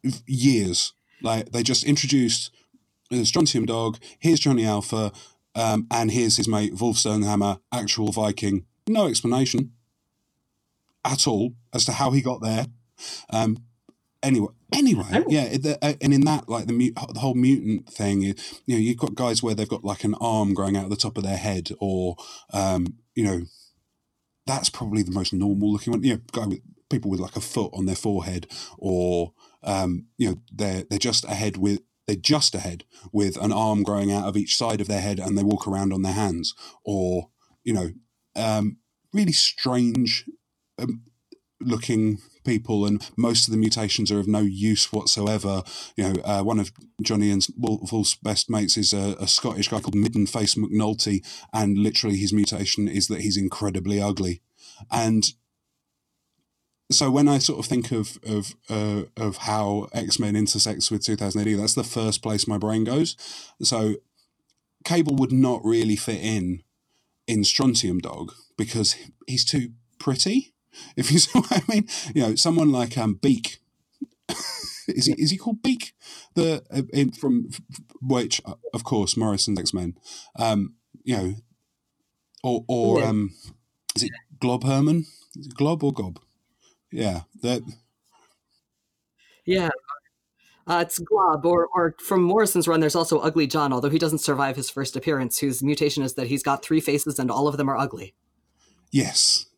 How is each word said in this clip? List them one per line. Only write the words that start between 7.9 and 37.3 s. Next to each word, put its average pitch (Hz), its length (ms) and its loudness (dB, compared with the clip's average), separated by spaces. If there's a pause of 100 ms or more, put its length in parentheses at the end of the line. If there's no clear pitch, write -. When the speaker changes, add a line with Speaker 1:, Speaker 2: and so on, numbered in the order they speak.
Speaker 1:
Viking. 101 540 -2 (220)
No 214 200 2
explanation 123 640 0 (1300)
at - 220 0
all 120 280 0 (180)
as 117 140 0
to 127 60 -2
how 135 200 2
he 139 80 6
got 123 200 -4
there. 110 260 -2 (640)
Um, 110 340 0 (580)
anyway, 123 260 2 (240)
anyway, 214 380 4
Speaker 2:
I 214 180 2
Speaker 1:
yeah, 151 160 4
it, - 200 -2
the, 147 200 -2
uh, 147 160 2
and 139 140 4
in 135 80 6
that, 147 260 2
like, 110 180 -4
the 117 60 -2
mu-, 123 200 2 (200)
the 110 80 -8
whole 131 140 0
mutant 123 540 2
thing, 101 340 0
it, - 440 -6
you 123 100 2
know, 110 40 2
you've 117 180 2
got - 180 -2
guys 120 260 0
where 113 120 0
they've 107 140 -2
got, - 160 -6
like, 101 200 -6
an 104 160 2
arm 110 340 2
growing 98 220 0
out 95 80 -2
of 95 60 -8
the 101 60 -2
top - 220 -4
of 98 60 -4
their 98 120 -2
head, 92 340 -4 (100)
or, 92 360 -2 (360)
um, 95 460 -2 (160)
you 117 100 0
know, 95 160 0 (1040)
that's 131 240 -2
probably 107 320 -2
the 90 80 -2
most 92 220 -2
normal 101 400 2
looking 107 200 -2
one. 143 120 -2
You 123 100 4
know, - 60 -4 (120)
guy 110 140 -4
with, 95 140 -4 (300)
people 117 200 0
with, 92 100 -2
like, 90 160 -8
a 110 40 -6
foot - 320 -4
on 95 140 -2
their 92 100 -2
forehead, 90 500 -4 (320)
or, 90 540 0 (320)
um, 92 420 -2 (100)
you 110 120 0
know, - 140 -4 (100)
they're, 98 360 -2
they're 101 100 -4
just 117 260 0
a 101 100 -6
head 101 220 -2
with, 101 240 0 (260)
they're 104 100 0
just 143 400 2
a - 20 -4
head 87 260 -8 (280)
with 101 280 0
an 104 120 0
arm 104 320 2
growing 101 260 0
out 101 160 -2
of 101 100 -2
each 101 200 0
side 113 240 -2
of 98 80 -4
their 101 120 0
head, 98 180 -2
and 95 200 -2
they 98 60 2
walk 104 220 2
around 98 280 0
on 95 80 -2
their 95 100 -2
hands, 92 420 -2 (300)
or, 90 460 -2 (340)